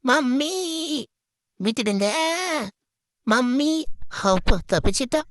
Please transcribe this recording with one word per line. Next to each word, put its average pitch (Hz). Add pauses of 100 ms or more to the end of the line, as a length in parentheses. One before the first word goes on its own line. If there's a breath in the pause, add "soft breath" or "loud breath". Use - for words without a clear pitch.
மம்மி, 285 (1120)
விட்டுடுங்க. 208 (1200)
மம்மி, 254 (580)
அப்பா 190 (160)
தப்பிச்சிட்டா. 254